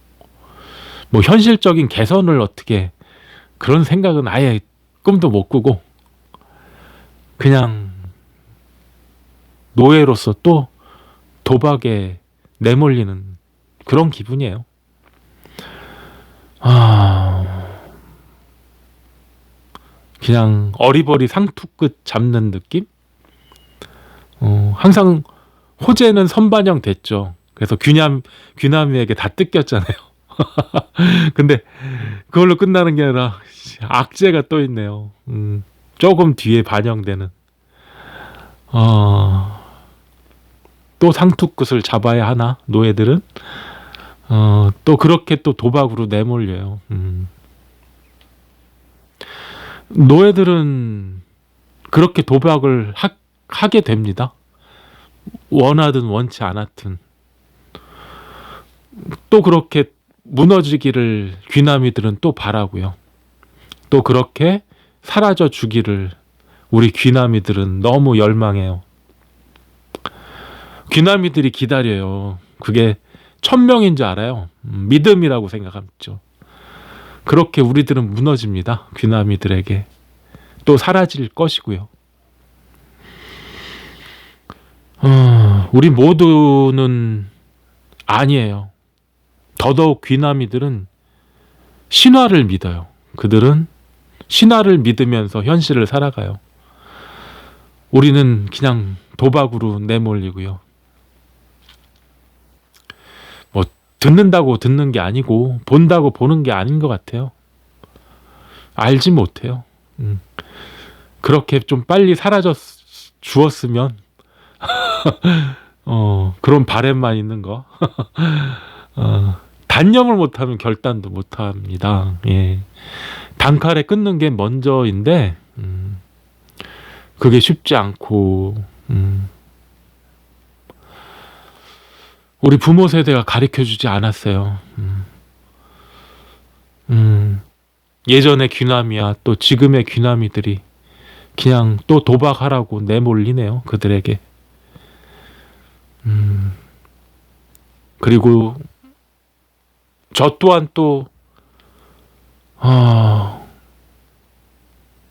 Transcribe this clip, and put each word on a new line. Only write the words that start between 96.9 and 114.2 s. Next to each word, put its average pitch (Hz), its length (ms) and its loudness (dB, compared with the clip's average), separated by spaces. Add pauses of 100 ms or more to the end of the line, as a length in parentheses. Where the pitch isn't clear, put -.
우리는 135 580 2
그냥 110 500 -4 (180)
도박으로 120 640 -2
내몰리고요. 98 800 -6 (3000)
뭐 98 100 -2 (360)
듣는다고 165 580 4
듣는 139 340 -2
게 113 80 -2
아니고 117 640 -2
본다고 156 460 4
보는 151 320 0
게 127 80 -2
아닌 110 280 -2
것 151 100 -2
같아요. 123 420 -8 (1400)
알지 131 360 2
못해요. 123 520 -2 (360)
음. 104 200 -8 (1000)
그렇게 139 380 0
좀 123 260 -4
빨리 185 300 4
사라져 190 380 0 (680)
주었으면 131 760 -2 (640)